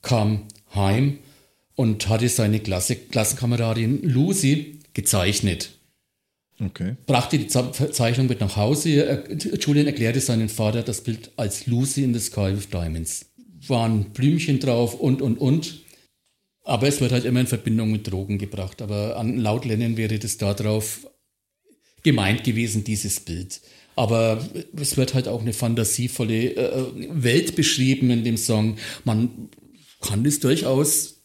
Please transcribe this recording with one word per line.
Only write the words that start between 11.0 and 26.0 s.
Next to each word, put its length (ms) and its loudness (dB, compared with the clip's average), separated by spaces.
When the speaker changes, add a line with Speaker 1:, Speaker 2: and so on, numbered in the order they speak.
Speaker 1:
Bild 340 -8
als 300 -4
Lucy 380 0
in 100 2
the 60 0
Sky 360 0
with 140 -8
Diamonds. 560 -6
Waren 440 0
Blümchen 480 2
drauf 340 2
und, 280 0
und, 160 2
und. 420 0
Aber 220 2
es 140 0
wird 100 2
halt 140 2
immer 140 2
in 80 2
Verbindung 440 0
mit 180 -2
Drogen 280 -4
gebracht. 440 -8
Aber 360 -4
an, 200 -2
laut 280 0
Lennon 320 0
wäre 220 -2
das 180 -6
da 160 0
drauf 540 -4
gemeint 400 4
gewesen, 400 0
dieses 380 -4
Bild. 400 -10
Aber 500 2
es 200 -2
wird 160 0
halt 140 0
auch 140 -4
eine 120 -2
fantasievolle, 1000 0